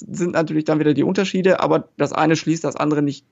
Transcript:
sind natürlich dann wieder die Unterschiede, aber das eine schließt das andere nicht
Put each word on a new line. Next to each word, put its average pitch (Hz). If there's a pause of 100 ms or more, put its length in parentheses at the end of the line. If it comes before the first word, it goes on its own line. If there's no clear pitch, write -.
(160)
sind 175
natürlich 156
dann 156
wieder 151
die 135
Unterschiede, 190
aber 156 (100)
das 143
eine 156
schließt 156
das 143
andere 151
nicht 139